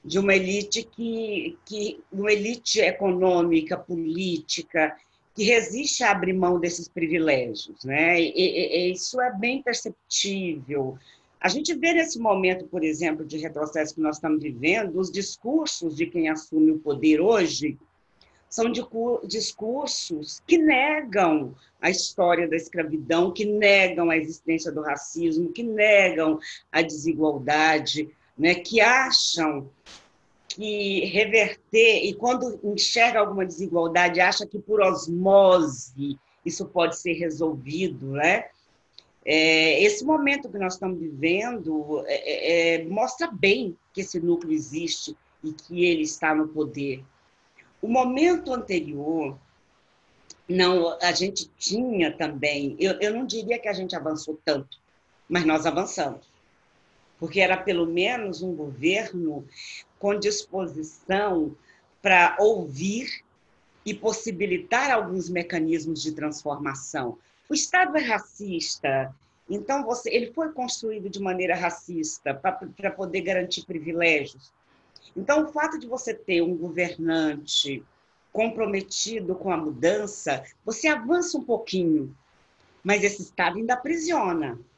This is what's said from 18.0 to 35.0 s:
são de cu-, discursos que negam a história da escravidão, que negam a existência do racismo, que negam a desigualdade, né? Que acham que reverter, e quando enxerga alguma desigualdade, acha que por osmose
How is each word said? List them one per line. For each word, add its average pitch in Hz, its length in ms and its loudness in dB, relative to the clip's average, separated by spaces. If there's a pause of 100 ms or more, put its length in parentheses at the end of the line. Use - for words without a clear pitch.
são 233 220 0
de 226 120 -4
cu-, 233 420 -4
discursos 214 1200 -6
que 339 100 6
negam 254 1000 2 (260)
a 165 80 4
história 175 580 2
da 156 100 0
escravidão, 160 760 0
que 208 140 -4
negam 196 640 4
a 160 80 2
existência 160 540 -4
do 151 100 -6
racismo, 160 720 -2
que 233 100 -8
negam 196 760 4 (320)
a 165 100 2
desigualdade, 151 1300 0 (280)
né? 170 180 4
Que 208 260 0
acham 170 880 2 (800)
que 202 560 -2
reverter, 214 1000 4
e 202 100 -2
quando 247 480 -2
enxerga 226 560 2
alguma 196 260 0
desigualdade, 170 760 2
acha 196 280 4
que 208 120 -10
por 208 220 2
osmose 170 1400 4 (280)